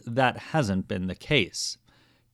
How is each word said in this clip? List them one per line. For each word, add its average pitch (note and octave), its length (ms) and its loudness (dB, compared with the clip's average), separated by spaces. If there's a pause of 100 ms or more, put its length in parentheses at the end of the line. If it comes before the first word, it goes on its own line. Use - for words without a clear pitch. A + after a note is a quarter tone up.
that A#2+ 300 2
hasn't G2+ 500 0
been F#2 180 -4
the F2+ 100 -4
case. - 640 0 (560)